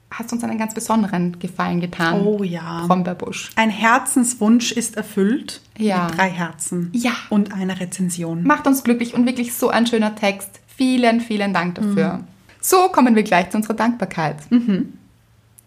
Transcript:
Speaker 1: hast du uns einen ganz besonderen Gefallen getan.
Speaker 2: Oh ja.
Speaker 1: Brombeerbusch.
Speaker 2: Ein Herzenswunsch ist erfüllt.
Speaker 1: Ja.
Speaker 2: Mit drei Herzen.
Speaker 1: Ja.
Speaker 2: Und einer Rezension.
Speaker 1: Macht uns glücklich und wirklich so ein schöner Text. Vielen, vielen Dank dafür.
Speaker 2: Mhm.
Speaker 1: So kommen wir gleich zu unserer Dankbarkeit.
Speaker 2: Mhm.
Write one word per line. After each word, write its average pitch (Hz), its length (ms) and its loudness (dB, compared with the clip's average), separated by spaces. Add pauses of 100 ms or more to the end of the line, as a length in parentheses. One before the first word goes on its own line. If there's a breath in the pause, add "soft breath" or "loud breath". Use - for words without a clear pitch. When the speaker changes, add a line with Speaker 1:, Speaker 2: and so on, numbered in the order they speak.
Speaker 1:
hast - 220 -12
du - 40 -4
uns 233 80 -6
einen 226 140 -4
ganz 220 160 -4
besonderen 190 640 0
Gefallen 180 400 -2
getan. 175 460 0
Speaker 2:
Oh 208 180 2
ja. 170 440 -6
Speaker 1:
Brombeerbusch. 180 680 -2
Speaker 2:
Ein 220 140 2
Herzenswunsch 233 1040 2
ist - 240 -4
erfüllt. 214 640 -2 (160)
Speaker 1:
Ja. 185 300 0
Speaker 2:
Mit 165 100 -6
drei 190 120 2
Herzen. 175 640 -6
Speaker 1:
Ja. 240 200 0 (160)
Speaker 2:
Und 202 240 2
einer 190 260 -4
Rezension. 175 640 -4
Speaker 1:
Macht 294 240 2
uns 269 160 2
glücklich 240 300 0
und 240 120 2
wirklich 247 280 -4
so - 160 0
ein 233 180 2
schöner 220 280 0
Text. 196 340 -4 (260)
Vielen, 247 460 2
vielen 208 320 -2
Dank 175 220 0
dafür. 202 380 0
Speaker 2:
Mhm. - 100 -8 (360 soft breath)
Speaker 1:
So 370 300 4
kommen 240 260 6
wir 214 80 4
gleich 185 280 2
zu 220 60 -2
unserer 214 180 -2
Dankbarkeit. 190 640 -2 (140)
Speaker 2:
Mhm. 233 420 2 (720)